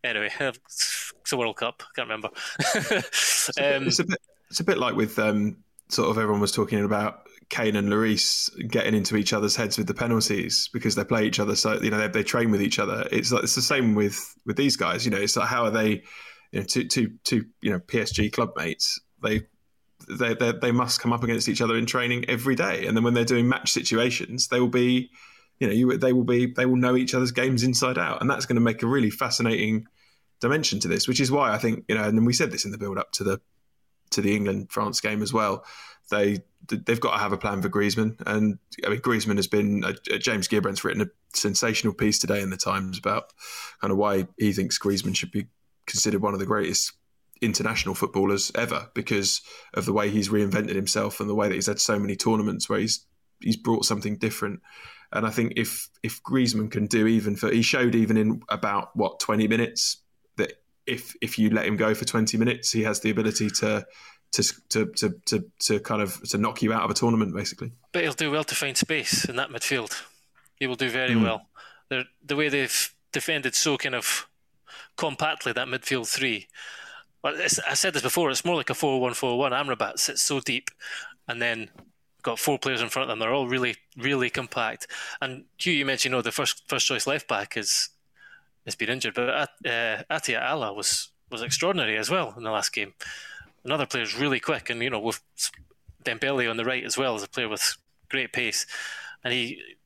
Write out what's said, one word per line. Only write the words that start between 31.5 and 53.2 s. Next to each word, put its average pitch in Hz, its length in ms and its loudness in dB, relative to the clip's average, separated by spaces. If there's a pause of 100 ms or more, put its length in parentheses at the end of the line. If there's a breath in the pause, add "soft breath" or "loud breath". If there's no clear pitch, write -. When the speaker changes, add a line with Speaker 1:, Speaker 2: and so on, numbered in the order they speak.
Speaker 2:
I - 60 0
think, 113 300 -2
you 110 80 0
know, 110 80 0
and 110 220 4
we 120 80 4
said 147 180 2
this - 140 -4
in 101 60 -6
the 104 60 -10
build 101 200 -6
up - 160 -6
to - 100 -4
the, 98 180 0 (720)
to - 100 0
the 101 140 2
England-France 101 640 -2
game 107 220 -2
as 98 100 -2
well, 104 320 0 (460 loud breath)
they, 202 300 4 (280)
they've 117 320 0
got - 120 2
to 101 40 2
have 104 160 0
a 98 40 -2
plan 98 240 -2
for 98 80 -2
Griezmann. 104 460 2 (100)
And 107 340 2 (260)
I - 40 0
mean, 104 120 0
Griezmann 110 360 2
has 98 100 0
been, 104 360 2
uh, 95 100 -2 (260)
James 107 280 0
Gilbrandt's 98 380 0
written 90 160 0
a 185 60 0 (280)
sensational 110 580 0
piece 107 260 2
today 104 220 0
in 95 100 -2
the 92 40 -4
Times 95 420 -2
about 101 360 -2 (480 loud breath)
kind 98 100 0
of 98 60 4
why 98 300 2 (100)
he 104 160 2
thinks 98 260 -2
Griezmann 98 380 0
should - 140 -4
be 104 160 -4 (400)
considered 104 340 0
one 101 120 0
of 95 60 -4
the 98 60 -2
greatest 98 480 0 (480)
international 107 540 0
footballers 98 600 0
ever - 380 -2
because 98 480 0 (320 loud breath)
of 98 120 -2
the 98 80 0
way 104 160 2
he's 101 200 2
reinvented 104 460 2
himself 101 440 -2
and 104 100 -2
the 104 60 0
way 104 120 2
that 92 80 0
he's - 120 0
had 104 120 -2
so 107 200 2
many 101 160 -2
tournaments 104 540 0
where 107 100 0
he's, 107 260 -2 (360)